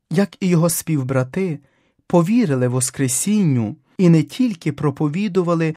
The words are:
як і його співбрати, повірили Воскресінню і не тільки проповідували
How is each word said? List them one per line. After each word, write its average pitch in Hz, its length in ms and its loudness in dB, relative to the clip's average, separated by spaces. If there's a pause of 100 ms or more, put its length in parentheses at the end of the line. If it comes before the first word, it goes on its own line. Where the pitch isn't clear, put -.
(100)
як 196 300 -2
і 196 80 -2
його 170 220 4
співбрати, 139 880 -2 (480)
повірили 170 640 2
Воскресінню 131 1080 0 (220)
і 180 100 4
не 160 140 6
тільки 190 500 -4
проповідували 165 1040 -2